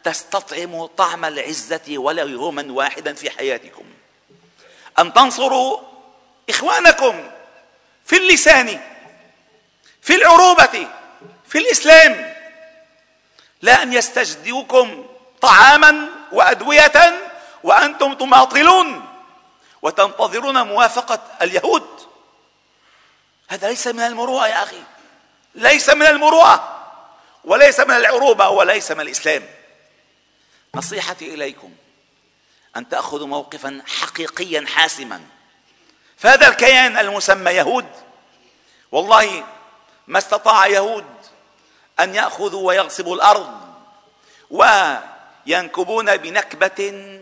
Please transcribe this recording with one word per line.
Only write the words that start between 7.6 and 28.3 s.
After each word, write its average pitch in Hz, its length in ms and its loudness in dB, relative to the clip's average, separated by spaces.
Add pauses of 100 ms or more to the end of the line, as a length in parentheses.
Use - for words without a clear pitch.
في 339 100 0
اللسان، 302 640 2 (1200)
في 330 120 0
العروبة، 330 760 4 (600)
في 302 100 -4
الإسلام، 320 760 2 (1300)
لا 247 200 4
أن 247 100 -8
يستجدوكم 240 1120 -4 (340)
طعاما 294 680 6 (240)
وأدوية 294 880 4 (420)
وأنتم 285 520 0
تماطلون 269 920 2 (760)
وتنتظرون 214 800 -2
موافقة 226 600 -2 (200)
اليهود. 185 640 -4 (1400)
هذا 196 200 -8
ليس 247 180 -6
من 233 140 -8
المروءة 240 480 -4
يا 208 140 -4
أخي، - 200 -14 (720)
ليس 269 360 2
من 302 160 4
المروءة 302 840 2 (560)
وليس 262 360 4
من 262 140 0
العروبة 240 540 2